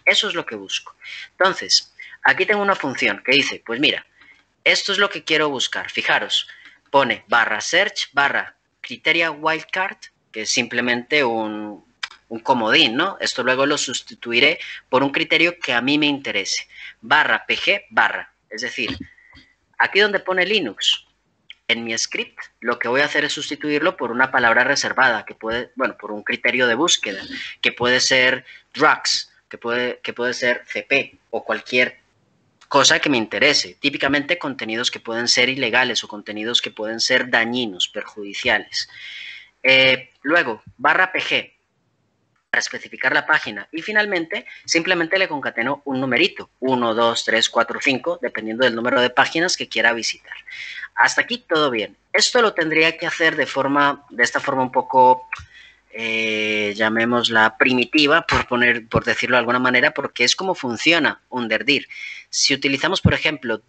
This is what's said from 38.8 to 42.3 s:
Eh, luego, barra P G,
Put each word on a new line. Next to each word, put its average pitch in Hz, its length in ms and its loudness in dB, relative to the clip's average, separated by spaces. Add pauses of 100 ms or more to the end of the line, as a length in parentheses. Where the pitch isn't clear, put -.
Eh, 131 480 4 (120)
luego, 139 400 0 (140)
barra 156 360 2
P 147 80 -4
G, 127 320 -4 (1000)